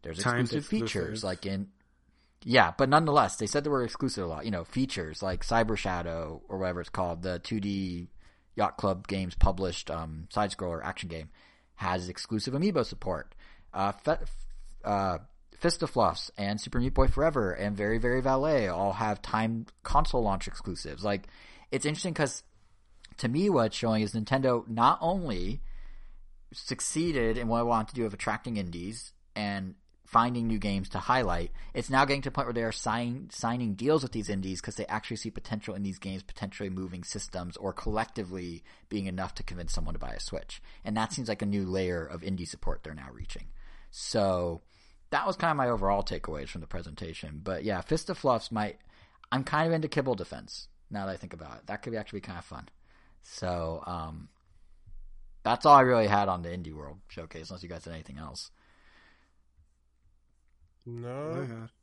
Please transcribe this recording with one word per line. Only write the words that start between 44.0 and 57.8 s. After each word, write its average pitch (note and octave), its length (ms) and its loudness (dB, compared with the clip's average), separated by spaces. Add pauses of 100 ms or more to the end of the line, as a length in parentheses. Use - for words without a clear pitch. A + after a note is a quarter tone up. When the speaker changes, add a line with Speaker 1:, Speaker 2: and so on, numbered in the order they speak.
Speaker 1:
that - 160 2
was F#3+ 120 0
kinda E3 180 2
my C3 140 2
overall G2+ 340 2
takeaways D2+ 460 -6
from F2 120 -10
the D#2+ 60 -12
presentation. D#2+ 760 -10
But F#2+ 200 -4
yeah, G2 180 0
Fist - 280 -2
of F3 80 -4
Fluffs B2 340 0
might, G#2+ 280 -2 (520)
I'm C3+ 120 0
kind D#3+ 240 2
of E3 60 2
into D#3+ 140 0
Kibble C3 280 0
Defense - 520 -10 (220)
now G2 180 -6
that F#2+ 60 -4
I F2 40 -8
think F2+ 160 -12
about D2 240 -14
it. - 100 -18
That G2+ 140 -8
could A#2+ 100 -8
be A2 60 -4
actually G#2+ 220 -8
be - 80 -12
kinda F2 160 -10
fun. - 260 -14 (540)
So, E2 600 -4
um, D#2+ 440 -8 (1120)
that's A#2 220 2
all D3 100 12
I C3+ 60 12
really A#2+ 260 6
had G2+ 220 4
on F2 140 -2
the E2+ 60 -6
Indie E2+ 240 -8
World D2 360 -12
Showcase, D#2+ 400 -12
unless F2+ 120 -12
you E2+ 60 -14
guys E2 160 -10